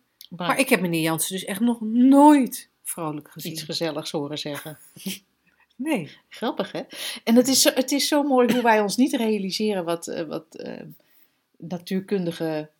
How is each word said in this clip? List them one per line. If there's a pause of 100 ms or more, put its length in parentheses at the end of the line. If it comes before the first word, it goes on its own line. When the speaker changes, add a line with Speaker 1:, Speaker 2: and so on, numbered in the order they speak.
(300)
Speaker 1:
Maar
Speaker 2:
Maar
ik
heb
meneer
Jansen
dus
echt
nog
nooit (140)
vrolijk
gezien."
Speaker 1:
iets
gezelligs
horen
zeggen. (160)
<laughs> (540)
Speaker 2:
Nee. (180)
Speaker 1:
Grappig,
hè? (440)
En
het
is
zo,
het
is
zo
mooi
hoe
wij
ons
niet
realiseren
wat,
eh,
wat,
eh, (760)
natuurkundige